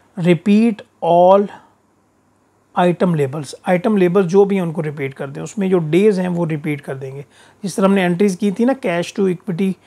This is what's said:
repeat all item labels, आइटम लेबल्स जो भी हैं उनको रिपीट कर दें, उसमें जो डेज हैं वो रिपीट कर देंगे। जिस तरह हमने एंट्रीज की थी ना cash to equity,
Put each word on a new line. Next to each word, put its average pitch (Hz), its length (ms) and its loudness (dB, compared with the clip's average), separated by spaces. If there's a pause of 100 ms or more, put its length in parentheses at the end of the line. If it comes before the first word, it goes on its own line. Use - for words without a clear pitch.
(160)
repeat 202 640 2 (240)
all 180 420 6 (1300)
item 180 420 0
labels, 139 380 -6 (120)
आइटम 190 300 0
लेबल्स 185 300 2
जो 190 180 4
भी 196 120 -2
हैं 185 60 -2
उनको 165 180 -6
रिपीट 147 340 -6
कर 139 160 -10
दें, 156 120 -12
उसमें 190 280 -6
जो 185 80 2
डेज 180 400 2
हैं 180 100 -2
वो 170 160 -2
रिपीट 151 360 -6
कर 143 140 -12
देंगे। 135 300 -14 (380)
जिस 185 140 -8
तरह 190 100 2
हमने 196 160 2
एंट्रीज 180 340 0
की 202 160 -2
थी 220 120 -2
ना 262 80 2
cash 175 400 -4
to 196 160 -2
equity, 185 440 -4 (140)